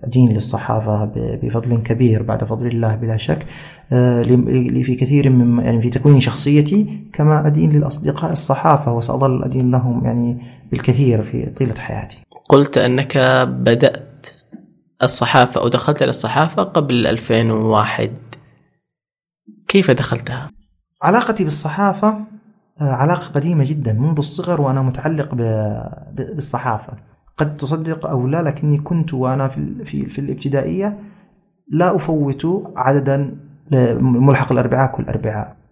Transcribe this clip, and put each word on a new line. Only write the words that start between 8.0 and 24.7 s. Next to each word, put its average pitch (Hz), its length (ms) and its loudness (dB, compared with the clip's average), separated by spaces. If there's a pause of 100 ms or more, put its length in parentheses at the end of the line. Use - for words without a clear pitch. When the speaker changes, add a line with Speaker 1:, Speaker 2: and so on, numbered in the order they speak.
Speaker 1:
الصحافة، 147 600 2
وسأظل 127 500 0
أدين 127 280 0
لهم 120 340 0
يعني 120 360 -2 (300)
بالكثير 123 500 2
في 120 240 -6
طيلة 120 320 -4
حياتي. - 400 -10 (320)
Speaker 2:
قلت 143 280 6
أنك 127 400 0 (300)
بدأت 127 800 0 (760)
الصحافة 123 580 2
أو 120 60 0
دخلت 127 340 0
إلى 131 80 2
الصحافة 151 540 0
قبل 131 440 0
ألفين 113 440 0
وواحد. 110 600 0 (1600)
كيف 190 240 4
دخلتها؟ 123 600 -2 (500)
Speaker 1:
علاقتي 214 420 0
بالصحافة، 185 640 -2 (720)
آه، 139 120 0
علاقة 165 340 0
قديمة 151 360 0
جدا، 127 300 -2
منذ 147 240 0
الصغر 170 440 -2
وأنا 135 200 0